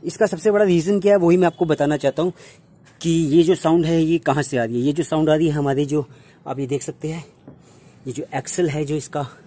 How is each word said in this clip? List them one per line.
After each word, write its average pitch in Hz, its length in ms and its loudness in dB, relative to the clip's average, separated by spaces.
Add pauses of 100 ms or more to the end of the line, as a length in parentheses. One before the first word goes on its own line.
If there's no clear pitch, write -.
इसका 202 240 -2
सबसे 190 240 -2
बड़ा 208 140 4
रीज़न 180 360 2
क्या 202 120 4
है 202 60 6
वही 170 180 4
मैं 180 100 4
आपको 170 180 0
बताना 147 320 0
चाहता 139 260 -2
हूँ 180 100 -2 (680)
कि 165 100 -2
ये 165 320 4
जो 175 120 4
साउंड 160 300 2
है 165 180 2
ये 160 160 2
कहाँ 139 240 0
से 135 140 -4
आ 120 80 0
रही 120 160 -4
है। 127 60 -2
ये 147 60 0
जो 160 100 -4
साउंड 156 280 0
आ 151 40 4
रही 160 120 2
है 151 60 0
हमारे 143 320 0
जो, 147 200 -2 (420)
आप 135 120 -8
ये 139 80 -6
देख 139 160 -4
सकते - 260 -10
हैं, 160 160 -10 (840)
ये 127 60 -8
जो 147 120 -8 (100)
एक्सल 160 340 -4
है 151 160 -4
जो 147 120 -4
इसका 143 300 -6 (200)